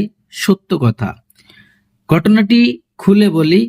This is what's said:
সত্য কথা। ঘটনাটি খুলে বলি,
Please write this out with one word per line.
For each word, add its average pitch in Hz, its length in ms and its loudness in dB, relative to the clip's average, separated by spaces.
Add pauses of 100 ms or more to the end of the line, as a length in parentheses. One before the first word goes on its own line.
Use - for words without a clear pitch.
(440)
সত্য - 260 -2 (140)
কথা। 110 260 -2 (1000)
ঘটনাটি 214 500 2 (420)
খুলে 202 280 2
বলি, 165 400 0